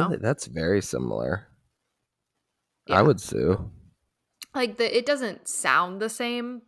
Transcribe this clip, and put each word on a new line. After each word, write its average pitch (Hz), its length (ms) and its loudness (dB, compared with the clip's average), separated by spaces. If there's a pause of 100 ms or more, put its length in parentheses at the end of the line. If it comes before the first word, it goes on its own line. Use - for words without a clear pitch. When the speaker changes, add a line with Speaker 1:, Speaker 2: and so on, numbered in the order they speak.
Speaker 1:
really? 175 100 -2
That's 120 300 -2
very 82 340 2
similar. 62 680 -4 (1400)
I 90 40 2
Speaker 2:
Yeah. 98 100 6
Speaker 1:
would - 180 6
sue. 73 500 0 (840)
Speaker 2:
Like, 240 220 -2
the, 226 200 2
it 240 80 2
doesn't 254 420 -2
sound 180 540 0
the 226 80 -4
same, 240 580 -8